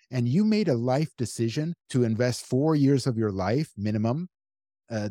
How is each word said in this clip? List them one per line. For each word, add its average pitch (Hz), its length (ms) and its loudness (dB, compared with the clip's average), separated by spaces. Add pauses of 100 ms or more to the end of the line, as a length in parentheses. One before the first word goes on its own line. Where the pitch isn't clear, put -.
(120)
And 123 160 0
you 180 160 2
made 214 240 2
a 127 80 2
life 127 420 0
decision 123 560 -4 (160)
to 123 140 2
invest 117 420 0
four 151 300 2
years 139 320 4
of 113 100 -2
your 107 140 0
life 104 440 -2
minimum, 110 520 -2 (600)
uh, 104 220 -4